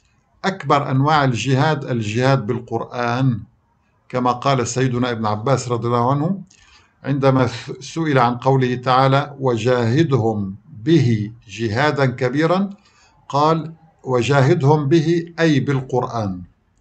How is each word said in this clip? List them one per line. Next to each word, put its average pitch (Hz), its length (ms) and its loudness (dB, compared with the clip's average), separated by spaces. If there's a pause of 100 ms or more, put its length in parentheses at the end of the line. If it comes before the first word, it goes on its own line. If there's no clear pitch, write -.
(440)
أكبر 147 460 0
أنواع 143 340 2
الجهاد 131 600 0
الجهاد 120 600 0
بالقرآن، 120 960 -2 (680)
كما 123 240 0
قال 127 340 0
سيدنا 123 440 -2
ابن 113 160 -4
عباس 117 420 -2
رضي 117 180 -2
الله 120 240 2
عنه 165 320 -2 (600)
عندما 135 440 2 (320)
سئل 156 380 -2
عن 120 180 2
قوله 131 380 2
تعالى: 131 680 2
"وجاهدهم 117 1160 0 (280)
به 117 480 2 (160)
جهادا 127 580 0
كبيرا"، 160 640 0 (580)
قال: 156 440 0 (320)
"وجاهدهم 139 840 2
به"، 165 520 2
أي 156 200 2
بالقرآن. 117 840 -4 (380)